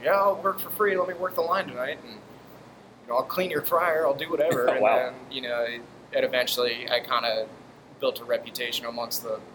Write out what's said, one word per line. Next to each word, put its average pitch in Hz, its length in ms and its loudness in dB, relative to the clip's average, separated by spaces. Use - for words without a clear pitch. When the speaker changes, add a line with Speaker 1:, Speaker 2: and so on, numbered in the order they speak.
Speaker 1:
"Yeah, 151 80 4
I'll 196 240 4
work 190 240 -2
for 170 100 -8
free. 202 260 2
Let 180 120 0
me 180 60 -4
work 180 220 -6
the 175 40 0
line 170 280 0
tonight." 131 360 -6
And, 117 100 -16
you - 920 -20
know, 120 80 2
"I'll 131 80 4
clean 185 260 -2
your 151 120 0
fryer. 165 440 2
I'll 139 80 4
do 156 160 -6
whatever." 151 360 4
Speaker 2:
<laughs> - 20 2
Speaker 1:
And 127 140 4
Speaker 2:
Wow. 113 140 6
Speaker 1:
then, 123 180 0
you 131 100 -8
know, 120 220 -2
it, 117 180 -4
it 135 100 2
eventually 123 680 0
I 120 100 4
kinda 117 480 0
built 127 200 0
a 120 40 -16
reputation 117 640 -2
amongst 117 380 -6
the, 110 160 -4